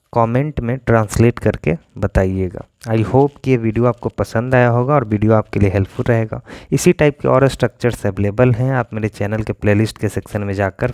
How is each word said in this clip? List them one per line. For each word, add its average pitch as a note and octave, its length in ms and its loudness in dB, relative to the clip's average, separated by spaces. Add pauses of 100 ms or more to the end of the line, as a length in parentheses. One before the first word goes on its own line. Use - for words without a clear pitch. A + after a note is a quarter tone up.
(140)
कमेंट B2 460 0
में A#2+ 180 -4
ट्रांसलेट A#2 600 2
करके - 340 -2 (260)
बताइएगा। F#2+ 680 -2 (240)
I A2+ 160 0
hope C3+ 400 2
कि C3 60 0
ये C3 60 4
वीडियो A2+ 300 0
आपको A#2 220 -2
पसंद A#2+ 460 -2
आया B2 140 4
होगा B2 260 2
और C3+ 100 2
वीडियो G#2+ 300 2
आपके G#2 260 0
लिए G2+ 100 4
हेल्पफुल G2 380 -2
रहेगा। A2+ 320 0 (320)
इसी F3+ 200 4
टाइप D3 280 2
के B2+ 80 -2
और C3 200 4
स्ट्रक्चर्स - 580 -2
अवेलेबल G2+ 460 0
हैं, B2+ 200 0
आप B2 220 -4
मेरे A2 140 -4
चैनल G#2 340 -4
के G#2 100 -6
प्लेलिस्ट G#2+ 460 0
के A2 100 -2
सेक्शन G2+ 320 -6
में G2+ 140 -6
जाकर G2+ 400 -4